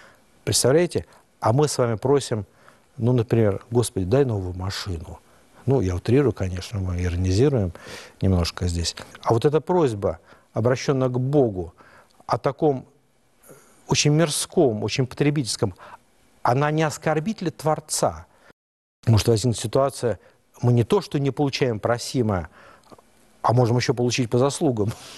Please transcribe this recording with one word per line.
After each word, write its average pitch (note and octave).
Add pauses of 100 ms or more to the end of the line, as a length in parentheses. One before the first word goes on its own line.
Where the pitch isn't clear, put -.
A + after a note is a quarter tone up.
(440)
Представляете? C#3 (340)
А A2
мы D3
с -
вами A#2+
просим, B2+ (540)
ну, A#2
например, A2+
«Господи, A2+
дай C3
новую F#2+
машину». F2 (460)
Ну, C3
я F#2
утрирую, A#2+
конечно, F#2
мы F2+
иронизируем F#2 (480)
немножко F#2
здесь. E2+ (280)
А -
вот A2+
эта D3+
просьба, A2 (340)
обращённая B2+
к B2
Богу, B2 (520)
о -
таком C#3 (1040)
очень D3
мирском, D3
очень A#2+
потребительском, C#3 (680)
она C#3
не D#3
оскорбит D#3
ли E3
Творца? C#3+ (800)
Может A2+
возникнуть A2+
ситуация, B2 (420)
мы B2
не A#2+
то G3+
что -
не C#3
получаем C3
просимое, A2 (880)
а -
можем A#2+
ещё B2
получить A#2+
по B2
заслугам. B2 (260)